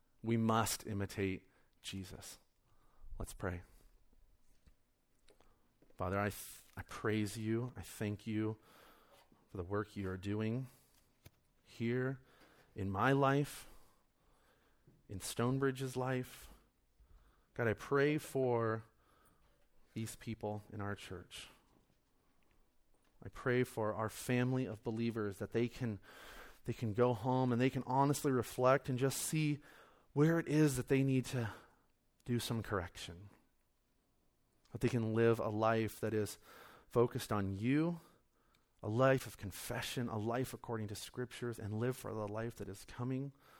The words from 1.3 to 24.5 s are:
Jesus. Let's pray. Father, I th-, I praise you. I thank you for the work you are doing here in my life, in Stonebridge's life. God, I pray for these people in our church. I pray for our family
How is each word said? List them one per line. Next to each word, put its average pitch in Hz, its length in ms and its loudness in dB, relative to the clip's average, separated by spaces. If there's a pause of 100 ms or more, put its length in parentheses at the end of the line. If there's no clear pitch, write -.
Jesus. - 560 -10 (800)
Let's - 140 -8
pray. 87 300 -4 (2250)
Father, 92 220 0
I 101 120 2
th-, - 340 -14 (120)
I - 60 -12
praise 107 560 -2
you. 113 380 0
I 98 40 -12
thank 104 460 -6
you 107 300 0 (920)
for - 60 -12
the 90 80 -4
work 104 320 -2
you 98 120 -2
are 92 100 -4
doing 110 500 -2 (960)
here 127 540 -2 (560)
in 98 160 -2
my 110 220 4
life, 139 540 2 (1400)
in 92 120 -8
Stonebridge's 131 760 0
life. 127 520 -4 (1080)
God, 120 140 0
I 107 40 4
pray 143 460 2
for 117 680 0 (1120)
these 110 220 -6
people 107 540 -6
in 101 120 -8
our 101 120 -4
church. - 540 -12 (1800)
I - 60 -12
pray 127 340 2
for 107 300 -2
our 107 160 -2
family 127 560 0